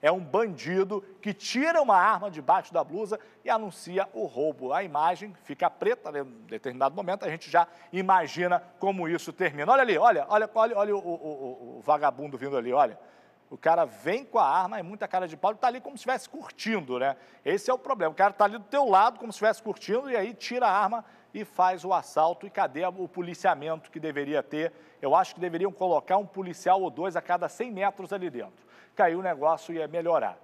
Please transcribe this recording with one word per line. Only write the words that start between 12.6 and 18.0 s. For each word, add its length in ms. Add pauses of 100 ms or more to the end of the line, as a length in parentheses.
olha. 260 (520)
O 60
cara 260
vem 400
com 140
a 100
arma, 300
é 60
muita 240
cara 200
de 80
pau, 140
ele 80
tá 80
ali 160
como 160
se 40
estivesse 280
curtindo, 720
né? 180 (260)
Esse 280
é 20
o 60
problema. 320